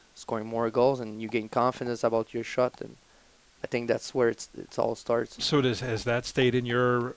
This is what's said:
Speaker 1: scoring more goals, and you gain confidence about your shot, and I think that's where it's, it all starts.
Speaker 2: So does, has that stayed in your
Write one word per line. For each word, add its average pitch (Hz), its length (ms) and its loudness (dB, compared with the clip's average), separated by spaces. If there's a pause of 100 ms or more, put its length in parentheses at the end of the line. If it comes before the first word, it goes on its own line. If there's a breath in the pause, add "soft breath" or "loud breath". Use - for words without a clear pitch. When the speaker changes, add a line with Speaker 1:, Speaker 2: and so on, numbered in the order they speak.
(140)
Speaker 1:
scoring 110 320 -6
more 113 240 0
goals, 127 300 4
and 107 200 -8
you 110 80 -6
gain 110 200 -2
confidence 120 560 0
about 113 280 2
your 117 120 -4
shot, - 360 0
and - 160 -12 (680)
I - 40 -8
think 120 220 -2
that's - 260 -2
where 123 140 4
it's, - 280 -4
it - 220 -10
all 113 160 0
starts. - 500 -4
Speaker 2:
So 147 160 2
does, 123 200 0
has 113 240 -4
that 123 220 0
stayed 127 280 2
in 123 120 0
your 123 500 2